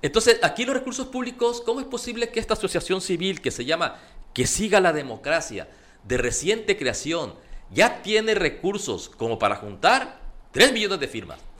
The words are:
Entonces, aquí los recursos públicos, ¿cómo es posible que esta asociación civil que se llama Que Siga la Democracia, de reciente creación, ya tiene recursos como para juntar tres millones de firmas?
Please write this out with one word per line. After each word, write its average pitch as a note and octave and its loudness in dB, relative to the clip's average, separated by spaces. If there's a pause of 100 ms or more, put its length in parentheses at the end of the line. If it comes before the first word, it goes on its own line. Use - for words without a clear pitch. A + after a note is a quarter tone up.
Entonces, A3 4
aquí F#3 2
los C4 0
recursos C4 -4
públicos, A#3+ -2
¿cómo A#3+ -2
es C4+ -6
posible A#3 -6
que A3+ -2
esta A3 0
asociación F#3 -2
civil F#3 -2
que B2 -2
se A#2+ -6
llama D#3+ 0 (340)
Que B2 2
Siga G3+ 4
la F3 6
Democracia, C3+ -4 (340)
de B2 -2
reciente F#3+ 0
creación, C#3+ -4 (360)
ya G3+ 2
tiene A3 2
recursos F3 -2
como A2+ -4
para G2+ 2
juntar G#2+ 0 (320)
tres B3 6
millones G3+ 0
de C#3 -4
firmas? E2+ -10 (220)